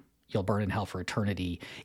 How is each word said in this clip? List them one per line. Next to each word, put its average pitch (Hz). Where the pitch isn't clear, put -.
you'll 104
burn 104
in 98
hell 101
for -
eternity. 90